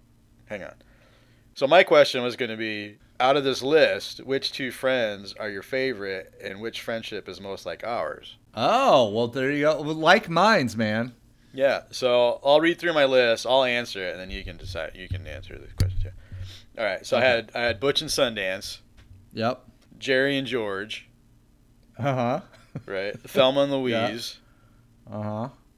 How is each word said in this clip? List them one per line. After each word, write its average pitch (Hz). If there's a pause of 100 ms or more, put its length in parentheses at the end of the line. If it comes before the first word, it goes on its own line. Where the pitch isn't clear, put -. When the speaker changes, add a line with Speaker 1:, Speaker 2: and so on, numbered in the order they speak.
(460)
Speaker 1:
hang 101
on. 73 (800)
So 139
my 170
question 139
was 123
gonna 110
be, 104 (220)
out 135
of 143
this 131
list, 127
which 135
two 131
friends 107
are 107
your 98
favorite, 101 (100)
and 98
which 113
friendship 110
is 90
most 98
like 82
ours? 98 (200)
Speaker 2:
Oh, 160
well, 117
there 131
you 147
go. 151
Well, 151
like 170
minds, 165
man. 113 (400)
Speaker 1:
Yeah. 131 (100)
So 123
I'll 143
read 165
through 170
my 147
list. 123
I'll 127
answer 120
it, 87
and 87
then 92
you 98
can 90
decide. 80
You 92
can 85
answer 73
this 71
question 92
too. 92 (680)
All 113
right. 95
So 131
Speaker 2:
Okay. 120
Speaker 1:
I -
had, 117
I 123
had 117
Butch 143
and 156
Sundance. 104 (540)
Speaker 2:
Yep. 113 (380)
Speaker 1:
Jerry 135
and 135
George. 110 (880)
Speaker 2:
Uh-huh. 127 (440)
Speaker 1:
Right. 98
Thelma 139
and 143
Speaker 2:
<laughs> 135
Yeah. 113
Speaker 1:
Louise. 113 (760)
Speaker 2:
Uh-huh. 107 (280)